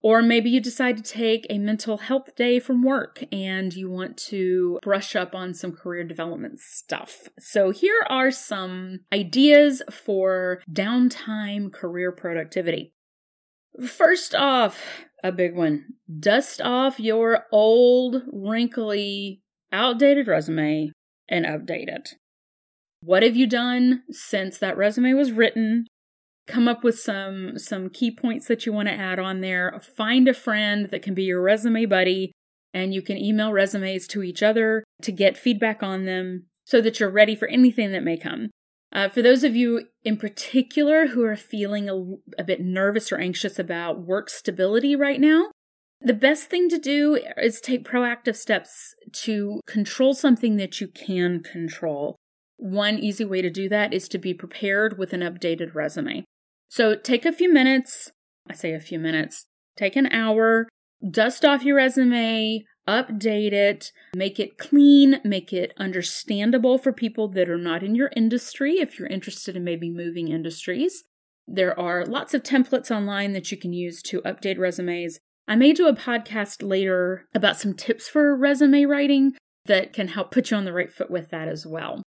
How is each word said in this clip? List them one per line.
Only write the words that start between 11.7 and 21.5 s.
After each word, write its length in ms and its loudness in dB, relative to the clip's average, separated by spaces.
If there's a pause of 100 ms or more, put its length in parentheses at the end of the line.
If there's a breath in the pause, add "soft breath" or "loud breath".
career 400 -6
productivity. 800 -6 (960)
First 460 2
off, 480 2 (420 loud breath)
a 80 -2
big 240 -2
one. 300 0 (340)
Dust 420 0
off 380 0
your 520 0
old, 720 4 (100)
wrinkly, 1120 -4 (280)
outdated 560 4
resume 640 0 (380)
and 160 -2
update 420 -6